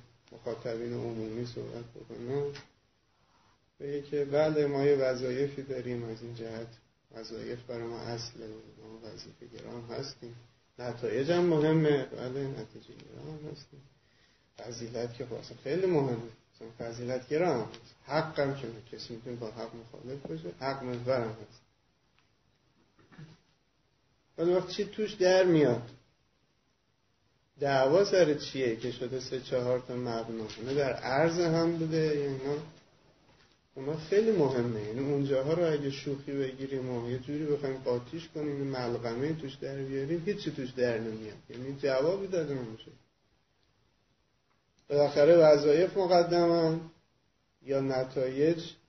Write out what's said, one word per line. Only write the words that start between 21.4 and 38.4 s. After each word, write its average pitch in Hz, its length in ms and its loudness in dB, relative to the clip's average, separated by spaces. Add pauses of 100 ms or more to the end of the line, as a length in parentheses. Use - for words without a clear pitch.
ولی 175 160 2
وقت 180 160 0
چی 202 160 -4
توش 208 280 -4
در 185 300 6
میاد؟ 147 460 6 (1700)
دعوا 139 460 6
سر 180 280 6
چیه 127 420 -2
که 123 160 -6
شده 127 280 -6
سه 127 220 -6
چهار 123 460 0
تا 127 80 -6
مبنا؟ 113 520 -4 (100)
اینا 120 160 -6
در 139 200 2
عرض 160 460 2
هم 165 380 2
بوده 160 200 0
یا 151 260 2
اینا؟ 139 340 -2 (1200)
اونا 139 220 -4
خیلی 220 340 2
مهمه، 123 520 2
یعنی 110 160 -6
اونجاها 139 540 0
رو 165 200 2
اگه 143 180 -2
شوخی 139 400 -6
بگیریم 135 580 -4
و 120 200 -4
یه 127 100 -4
جوری 147 260 -6
بخوایم 139 320 -2
قاطیش 127 500 -4
کنیم، 151 280 -4